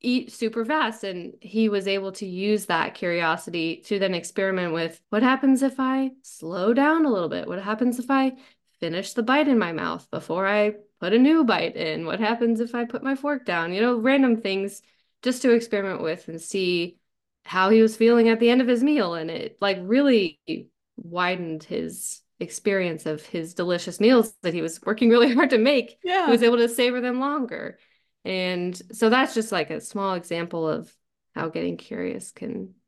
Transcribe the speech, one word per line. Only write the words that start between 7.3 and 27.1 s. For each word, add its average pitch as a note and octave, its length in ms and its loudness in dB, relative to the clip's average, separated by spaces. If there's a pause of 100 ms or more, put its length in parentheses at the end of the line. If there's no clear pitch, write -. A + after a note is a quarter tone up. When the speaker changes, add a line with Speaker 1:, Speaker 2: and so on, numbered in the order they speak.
Speaker 1:
What F3+ 140 -8
happens A3 380 -2
if B3 120 -6
I C4+ 280 0 (420)
finish E3+ 320 -6
the A#3+ 100 -2
bite C4+ 260 2
in B3+ 100 4
my E3+ 160 -2
mouth E3 360 -6
before F#3 360 -4
I G#3 300 2 (240)
put F3+ 120 -4
a A3+ 60 6
new D4+ 260 6
bite F3 320 0
in? E3 300 -4
What D#3+ 140 -4
happens A#3 400 0
if A#3 140 -6
I A#3+ 120 -4
put B3 160 -8
my C4+ 120 -2
fork C4+ 300 -6
down?" E3+ 300 -2
You G3+ 80 0
know, B3 140 2
random B3 440 2
things G3 400 -6 (400)
just B3 220 -4
to B3+ 80 4
experiment G#3 500 0
with F3 280 -6
and E3 120 -12
see F3+ 560 -2 (480)
how F#3+ 260 2
he A3 120 8
was A3 140 4
feeling A#3 320 6
at A3+ 100 4
the A#3 100 4
end B3+ 120 4
of A#3+ 80 2
his B3 160 2
meal. B3 300 2
And D#3+ 140 -6
it, - 320 -10
like, G3 220 0
really A3 580 2 (560)
widened F3 680 -4
his - 560 -8 (180)
experience F3 640 -4
of D#3 220 -6
his E3+ 260 -8
delicious F3 460 -4
meals A3+ 340 6 (100)
that F3 120 -2
he F#3 80 -4
was E3 200 -8
working A3 280 2
really A#3+ 220 6
<laughs> - 20 2
hard D#4+ 160 4
to B3 80 4
make. B3 460 2
Speaker 2:
Yeah. F4+ 220 0
Speaker 1:
He C4+ 40 4
was A#3 140 4
able A#3 140 4
to A#3 100 4
savor B3 320 0
them B3 180 -2